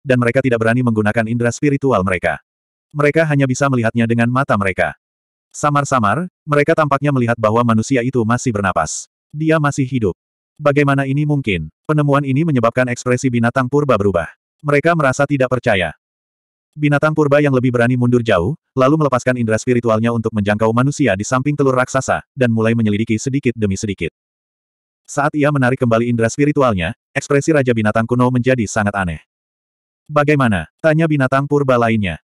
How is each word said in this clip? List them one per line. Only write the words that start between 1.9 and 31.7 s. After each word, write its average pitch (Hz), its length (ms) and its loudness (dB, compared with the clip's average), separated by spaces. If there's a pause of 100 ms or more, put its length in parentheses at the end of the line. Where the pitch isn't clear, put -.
mereka. 87 320 -4 (560)
Mereka 147 320 2
hanya 139 240 2
bisa 127 220 -2
melihatnya 117 340 0
dengan 117 240 0
mata 131 240 0
mereka. 92 400 -2 (560)
Samar-samar, 143 800 -2 (160)
mereka 147 320 2
tampaknya 143 320 0
melihat 120 320 0
bahwa 113 240 4
manusia 117 400 2
itu 127 160 0
masih 117 320 -2
bernapas. 90 560 -4 (240)
Dia 156 240 0
masih 143 320 -2
hidup. 113 240 -2 (460)
Bagaimana 143 480 2
ini 143 160 -2
mungkin? 110 480 -2 (160)
Penemuan 143 400 0
ini 135 160 0
menyebabkan 127 480 0
ekspresi 123 400 -2
binatang 120 400 -2
purba 143 240 2
berubah. 95 320 0 (320)
Mereka 147 320 0
merasa 143 320 0
tidak 135 240 0
percaya. 104 480 -2 (800)
Binatang 147 400 0
purba 147 240 4
yang 143 160 2
lebih 123 160 0
berani 120 240 0
mundur 123 240 2
jauh, 110 400 0 (160)
lalu 139 240 2
melepaskan 127 400 0
indera 110 160 0
spiritualnya 117 560 0
untuk 113 240 0
menjangkau 107 400 0
manusia 127 400 0
di 101 80 -4
samping 135 320 -2
telur 131 240 2
raksasa, 123 560 -2
dan 123 160 0
mulai 113 240 0
menyelidiki 110 400 0
sedikit 127 400 -2
demi 101 240 -2
sedikit. 92 320 -6 (960)
Saat 147 240 -2
ia 151 160 0
menarik 131 320 0
kembali 117 240 2
indera 117 240 0
spiritualnya, 127 640 0 (240)
ekspresi 143 320 0
raja 135 240 2
binatang 110 320 0
kuno 123 240 0
menjadi 127 400 0
sangat 104 240 -2
aneh. 87 320 -6 (800)
"Bagaimana?" 139 640 0 (160)
tanya 160 240 2
binatang 139 400 0
purba 131 320 2